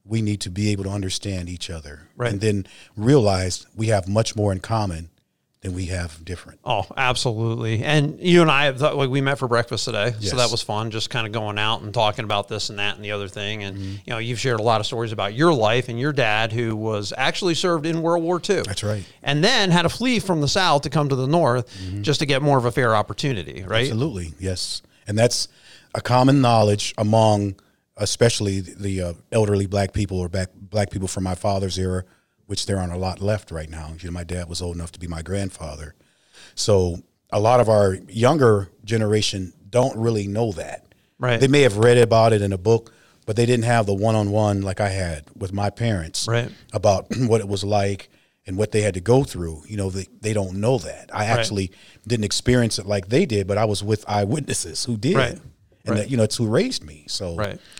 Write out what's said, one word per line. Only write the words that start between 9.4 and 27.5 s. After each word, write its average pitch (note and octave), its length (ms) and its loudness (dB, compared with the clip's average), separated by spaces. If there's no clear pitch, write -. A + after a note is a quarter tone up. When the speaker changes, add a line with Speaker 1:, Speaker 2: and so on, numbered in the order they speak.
Speaker 2:
breakfast A#2 380 -2
today, A2 240 -2
so A2+ 100 -6
Speaker 1:
Yes. G2+ 140 -4
Speaker 2:
that B2 160 2
was A2+ 100 -2
fun, A2 300 -4
just G#2+ 180 -6
kinda A2+ 220 -4
going G#2+ 280 -4
out A2 220 0
and G2+ 140 -10
talking A2 320 0
about G2+ 220 0
this G#2+ 200 -6
and G#2 100 -10
that G2+ 180 -4
and G2+ 80 -16
the G#2 80 -6
other G2+ 160 -6
thing. G#2 340 -8
And, G2 160 -10
Speaker 1:
Mm-hmm. G2 140 -8
Speaker 2:
you - 60 -14
know, A#2 80 -6
you've A#2 200 -6
shared A#2+ 220 0
a - 20 -2
lot A2 200 2
of - 40 -4
stories A#2 240 -4
about G#2 220 -4
your D#3 220 4
life A#2 340 2
and A#2 100 -6
your D3 140 -2
dad, A2 400 0
who A2+ 240 -2
was G#2+ 400 -4
actually E3 380 0
served E3 320 0
in E3 160 -2
World E3 200 0
War F3 180 0
Two. - 240 -2
Speaker 1:
That's G2 200 -8
right. G2+ 200 -4
Speaker 2:
And D3 200 0
then G#3 280 2
had E3+ 120 6
to E3 60 0
flee A#3+ 320 0
from E3 220 0
the C#3+ 60 0
South D#3+ 340 2
to D3+ 80 -8
come D3 180 0
to C3+ 80 0
the B2+ 100 -2
North C3 400 2
Speaker 1:
Mm-hmm. F#2+ 240 -8
Speaker 2:
just C3+ 180 0
to D#3 60 0
get C#3 160 0
more C#3+ 160 4
of A#2+ 80 2
a A#2+ 40 2
fair A#2 240 2
opportunity, G2 720 -4
right? A2 200 0
Speaker 1:
Absolutely, G#2 520 -4
yes. F#2 440 -6
And G#2 120 -2
that's A#2+ 300 2
a - 80 -6
common C3 400 6
knowledge A2 560 4
among G#2+ 560 4